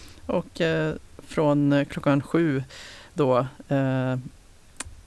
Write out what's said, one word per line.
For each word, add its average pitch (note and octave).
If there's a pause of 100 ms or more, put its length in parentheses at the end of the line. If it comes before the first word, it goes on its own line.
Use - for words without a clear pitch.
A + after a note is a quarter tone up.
(260)
Och, -
eh, D#3+ (340)
från, D3
eh, C#3+
klockan C#3
sju D#3 (520)
då, C3 (220)
eh, C3 (920)